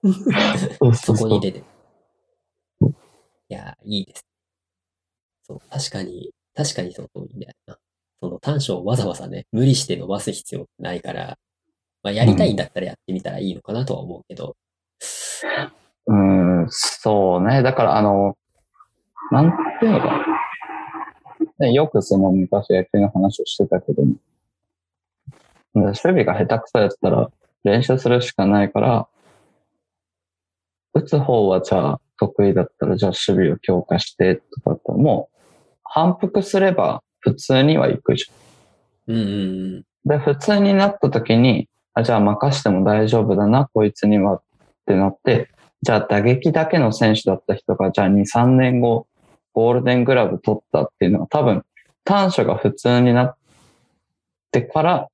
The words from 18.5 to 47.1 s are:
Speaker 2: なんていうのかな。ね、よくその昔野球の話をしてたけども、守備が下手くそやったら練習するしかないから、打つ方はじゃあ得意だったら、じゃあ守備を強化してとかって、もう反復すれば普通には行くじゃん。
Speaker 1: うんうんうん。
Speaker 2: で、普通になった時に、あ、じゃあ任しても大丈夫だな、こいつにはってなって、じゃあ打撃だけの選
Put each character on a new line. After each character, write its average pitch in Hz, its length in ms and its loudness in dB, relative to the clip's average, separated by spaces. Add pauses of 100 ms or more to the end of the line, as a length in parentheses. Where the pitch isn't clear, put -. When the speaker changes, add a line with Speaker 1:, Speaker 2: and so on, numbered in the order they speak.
Speaker 2:
な 131 120 2
ん 165 100 4 (260)
て 226 80 0
い - 20 2
う 214 40 2
の - 80 2
か - 60 -2
な。 - 320 -4 (1200)
ね、 127 140 2
よ 147 160 4
く 104 140 0
そ 98 160 2
の 95 120 4
昔 95 400 0
野 92 140 2
球 - 140 -2
の 101 120 2
話 95 320 -2
を - 20 -8
し - 120 -10
て 95 100 2
た 90 140 -2
け - 120 -6
ど 69 120 0
も、 64 100 2 (1600)
守 104 220 2
備 170 280 0
が 92 100 -2
下 107 240 -2
手 - 60 -8
く - 40 -20
そ - 100 0
や 104 80 4
っ 98 40 0 (100)
た 95 100 0
ら 117 200 0 (340)
練 120 180 4
習 127 160 0
す - 100 -2
る 123 140 2
し - 100 -8
か 98 140 0
な 101 160 4
い 98 100 -2
か 104 80 -2
ら、 120 280 0 (1900)
打 147 80 2
つ 147 160 -2
方 120 300 2
は 92 120 2
じ - 140 -2
ゃ 92 160 0
あ - 100 -6 (180)
得 - 280 0
意 98 80 2
だ 92 80 2
っ 85 160 -6
た 78 80 -4
ら、 90 100 0
じ 104 80 -2
ゃ 98 40 2
あ - 20 0
守 95 380 0
備 73 40 0
を 92 60 -4
強 90 240 -2
化 - 160 -2
し - 160 -8
て 92 220 2
と - 240 -18
か - 120 -2
っ - 60 -6
て、 - 140 -8
も 127 400 0
う - 40 -20 (460)
反 175 320 0
復 196 280 -2
す 196 160 -2
れ 190 140 2
ば - 300 -2 (180)
普 - 140 0
通 131 280 0
に 151 140 4
は - 120 2
行 - 120 -2
く 123 160 0
じ - 100 -8 (840)
ゃ 113 40 -4
ん。 - 20 -4
Speaker 1:
う 113 40 0
ん - 20 0
う 107 40 -2
ん 98 60 -4
う 101 40 -4 (440)
ん。 - 60 -20 (200)
Speaker 2:
で、 147 140 0
普 143 180 0
通 208 220 0
に 202 160 4
な 196 140 4
っ 202 120 -6
た - 100 2
時 117 260 0
に、 120 320 4 (260)
あ、 117 80 0
じ 117 100 0
ゃ 113 40 2
あ 107 40 4
任 107 380 2
し - 40 -10
て 113 60 2
も 95 160 2
大 107 240 2
丈 113 140 2
夫 101 120 2
だ 101 120 2
な、 131 260 2
こ 107 120 2
い 101 80 0
つ - 140 -4
に 104 120 4
は 98 180 2
っ - 60 -10 (440)
て 101 80 2
な 98 140 2
っ 92 120 -6
て、 - 300 0 (320)
じ 123 100 0
ゃ 110 40 2
あ 104 40 2
打 104 220 0
撃 131 300 2
だ 160 140 0
け 175 120 0
の 117 140 2
選 110 220 2